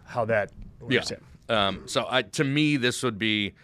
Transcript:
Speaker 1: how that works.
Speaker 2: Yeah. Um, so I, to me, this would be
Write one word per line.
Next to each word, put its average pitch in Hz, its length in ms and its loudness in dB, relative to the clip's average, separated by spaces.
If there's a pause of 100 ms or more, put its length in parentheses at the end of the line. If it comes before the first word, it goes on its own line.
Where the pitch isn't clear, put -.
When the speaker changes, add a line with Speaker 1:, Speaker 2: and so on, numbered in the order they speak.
Speaker 1:
how 123 200 -2
that 107 260 0 (280)
works. 120 320 0
Speaker 2:
Yeah. 113 60 -8 (320)
Um, 101 380 2
so 123 220 0
I, 127 120 2
to 123 220 -2
me, 147 340 2
this 120 260 0
would 120 140 0
be 107 360 0 (100)